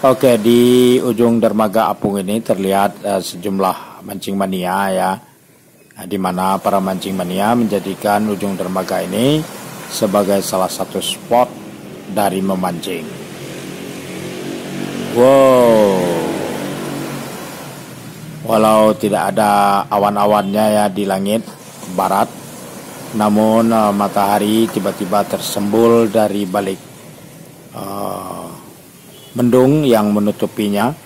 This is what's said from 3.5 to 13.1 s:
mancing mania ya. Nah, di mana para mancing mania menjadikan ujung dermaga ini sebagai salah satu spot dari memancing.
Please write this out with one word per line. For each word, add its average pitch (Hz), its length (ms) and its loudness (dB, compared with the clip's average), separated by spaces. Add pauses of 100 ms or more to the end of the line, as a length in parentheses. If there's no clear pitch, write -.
mancing 98 320 -8
mania 95 400 -2 (160)
ya. 92 180 0 (840)
Nah, - 80 -18
di 95 160 -6
mana 92 400 0
para 98 240 0
mancing 95 320 -4
mania 95 400 0
menjadikan 104 720 0
ujung 98 320 -4
dermaga 92 400 -4
ini 110 400 0 (480)
sebagai 98 560 0
salah 92 240 -2
satu - 320 -6
spot - 480 0 (640)
dari 95 320 0
memancing. 90 640 -4 (2000)